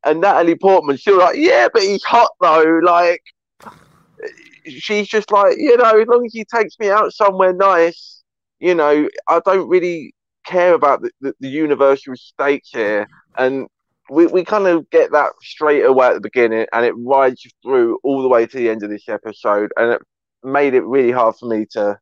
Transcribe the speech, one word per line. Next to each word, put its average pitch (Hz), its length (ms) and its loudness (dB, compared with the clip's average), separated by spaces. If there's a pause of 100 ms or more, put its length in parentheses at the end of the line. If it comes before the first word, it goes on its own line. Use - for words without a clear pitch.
and 156 180 0
Natalie 170 340 2
Portman's 160 460 0
still 196 160 4
like, 175 180 4
"Yeah, - 340 2
but 214 120 0
he's 196 200 -4
hot - 280 2 (100)
though." 165 420 2
Like, 175 380 2 (1500)
she's 190 420 -6
just 208 220 -4
like, 202 280 2
"You 254 180 4
know, 226 240 4
as 226 60 0
long 240 180 2
as 226 80 -12
he 226 140 -12
takes 226 320 -4
me 208 100 -4
out 202 240 0
somewhere 190 400 0
nice, 180 720 0 (380)
you 180 140 0
know, 151 360 2 (180)
I 165 160 2
don't 185 240 0
really 170 460 -2 (320)
care 180 260 2
about 139 300 0
the, 120 80 -6 (100)
the, 139 200 -8
the 135 80 -12
universal 139 680 0
stakes - 560 -6
here." 107 340 -4 (300)
And 131 300 -4 (420)
we, 160 180 2
we 185 160 -2
kind 202 240 -2
of 170 220 -2
get 160 240 2
that 143 200 0 (100)
straight 151 420 -2
away 131 220 4
at 123 80 2
the 113 80 -8
beginning, 113 500 -2
and 117 140 -2
it 95 100 -2
rides 127 500 -2 (160)
through 120 400 0
all 135 200 -4
the 131 60 -2
way 117 180 2
to 131 100 -16
the 117 140 -2
end 110 120 -6
of 104 60 -12
this 104 180 -14
episode, 104 680 -6
and 117 160 0
it - 100 -4 (400)
made 139 300 -2
it 123 120 0
really 120 280 0
hard 117 260 0
for 120 80 -16
me 107 260 -6
to 104 280 -4